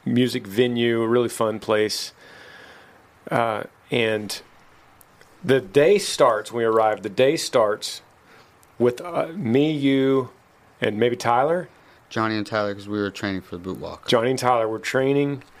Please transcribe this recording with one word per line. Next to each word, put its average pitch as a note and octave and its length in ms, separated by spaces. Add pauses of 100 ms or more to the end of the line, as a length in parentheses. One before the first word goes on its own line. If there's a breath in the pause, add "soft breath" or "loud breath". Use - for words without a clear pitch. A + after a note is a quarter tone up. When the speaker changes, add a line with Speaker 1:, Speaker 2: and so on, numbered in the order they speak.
Speaker 1:
music B2 420
venue, A#2 560
a A2+ 60
really A#2+ 200
fun A2 300
place. G#2+ 540 (1160 loud breath)
Uh, A#2 360 (260)
and A2 520 (1000)
the C3 180
day D3+ 380
starts, A#2 540
when A#2 60
we A#2 60
arrive, A2 380
the G#2 60
day C3 280
starts G#2+ 640 (800 soft breath)
with, A#2+ 220
uh, F3 340
me, D3 380
you, C3+ 580 (500)
and G#2+ 180
maybe A#2+ 180
Tyler? C#3+ 520 (420 soft breath)
Speaker 2:
Johnny A2 260
and G#2 100
Tyler, G#2 260
'cause G2+ 160
we G#2 120
were G2+ 100
training F#2+ 300
for - 160
the F2 60
boot F#2 160
walk. E2 280
Speaker 1:
Johnny A#2+ 240
and C3 80
Tyler B2 300
were A2 100
training C#3 640 (180 loud breath)